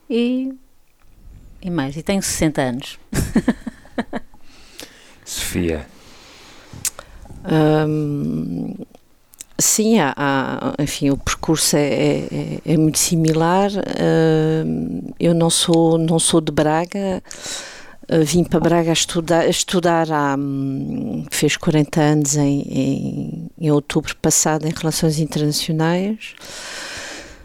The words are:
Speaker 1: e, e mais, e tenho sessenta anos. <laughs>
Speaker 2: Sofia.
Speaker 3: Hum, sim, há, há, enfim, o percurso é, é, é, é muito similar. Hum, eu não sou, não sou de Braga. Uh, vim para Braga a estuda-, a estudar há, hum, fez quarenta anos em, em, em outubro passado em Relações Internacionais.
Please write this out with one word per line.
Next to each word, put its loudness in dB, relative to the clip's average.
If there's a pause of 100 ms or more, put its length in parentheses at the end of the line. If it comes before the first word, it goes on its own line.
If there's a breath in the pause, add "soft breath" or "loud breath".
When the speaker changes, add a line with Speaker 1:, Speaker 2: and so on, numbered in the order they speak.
Speaker 1:
e, 0 (1080)
e -8
mais, -2
e -8
tenho 0
sessenta 0
anos. -4 (120)
<laughs> -4 (1040 loud breath)
Speaker 2:
Sofia. -4 (2000 loud breath)
Speaker 3:
Hum, -2 (840)
sim, 2
há, 4
há, 0
enfim, 0
o 2
percurso 0
é, 4
é, -2
é, 2
é 6
muito 2
similar. 2 (920)
Hum, -4
eu 4
não 4
sou, 4
não 2
sou 2
de 0
Braga. 0 (840 loud breath)
Uh, 4
vim 2
para 0
Braga 4
a 2
estuda-, 0
a 4
estudar 2
há, 2
hum, -4
fez 2
quarenta 2
anos 2
em, 2
em, -4
em 0
outubro 0
passado 2
em 0
Relações 0
Internacionais. -2 (1080 loud breath)